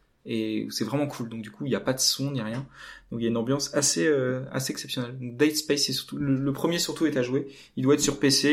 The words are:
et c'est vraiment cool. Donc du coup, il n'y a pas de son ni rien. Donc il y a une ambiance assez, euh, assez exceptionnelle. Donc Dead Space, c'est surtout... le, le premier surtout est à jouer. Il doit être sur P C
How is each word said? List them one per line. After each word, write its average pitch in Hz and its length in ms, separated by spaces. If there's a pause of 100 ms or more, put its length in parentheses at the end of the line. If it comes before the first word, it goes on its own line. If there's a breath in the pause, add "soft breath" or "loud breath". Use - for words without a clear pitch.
(260)
et 110 460
c'est - 120
vraiment 139 240
cool. 120 220
Donc 113 120
du 104 100
coup, - 140
il 135 40
n'y 110 60
a 98 40
pas 131 140
de 127 60
son - 320
ni 131 100
rien. 117 240 (460 loud breath)
Donc 117 100
il - 20
y 113 40
a - 20
une 117 80
ambiance 131 360
assez, 147 320
euh, 127 360 (100)
assez 135 220
exceptionnelle. 127 440
Donc 120 200
Dead 151 180
Space, 147 300
c'est - 80
surtout... - 240
le, 139 180
le 135 180
premier 165 260
surtout 160 260
est 147 100
à 131 60
jouer. 127 260 (300 loud breath)
Il 131 60
doit 135 100
être 147 80
sur - 180
P 143 100
C 143 240